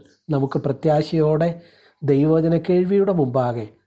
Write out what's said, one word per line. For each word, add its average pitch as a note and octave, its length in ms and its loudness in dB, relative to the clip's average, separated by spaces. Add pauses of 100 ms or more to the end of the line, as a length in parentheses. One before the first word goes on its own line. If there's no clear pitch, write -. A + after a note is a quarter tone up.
(300)
നമുക്ക് C3+ 300 -2
പ്രത്യാശയോടെ D#3 880 0 (520)
ദൈവവചന D#3+ 560 2
കേൾവിയുടെ F#3 560 0
മുമ്പാകെ B2 520 -2 (220)